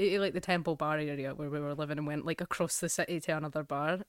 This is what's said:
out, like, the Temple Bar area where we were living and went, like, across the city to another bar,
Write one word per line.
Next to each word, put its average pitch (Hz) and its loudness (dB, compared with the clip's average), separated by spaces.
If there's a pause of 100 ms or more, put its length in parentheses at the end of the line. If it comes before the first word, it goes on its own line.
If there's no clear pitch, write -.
out, 196 6
like, 196 2
the 180 -2
Temple 170 2
Bar 151 2
area 143 -2
where 147 -4
we 147 -2
were 143 -2
living 147 -2
and 151 0
went, 147 -2
like, 165 -2
across - 0
the 170 0
city 170 0
to 156 0
another 151 -2
bar, 147 0